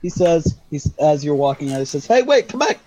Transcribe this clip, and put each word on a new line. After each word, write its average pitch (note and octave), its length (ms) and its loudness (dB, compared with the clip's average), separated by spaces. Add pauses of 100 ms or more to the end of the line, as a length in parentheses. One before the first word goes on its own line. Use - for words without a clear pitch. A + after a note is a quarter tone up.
He F3+ 80 -6
says, E3+ 460 2 (140)
he's, - 280 -6
as D3 280 2
you're D3 100 0
walking C#3 380 -2
out, C3+ 60 -4
he C3+ 60 -2
says, C#3 220 -8
Hey, A#3+ 160 4
wait, C4 240 2
come - 120 -10
back! D#4+ 280 0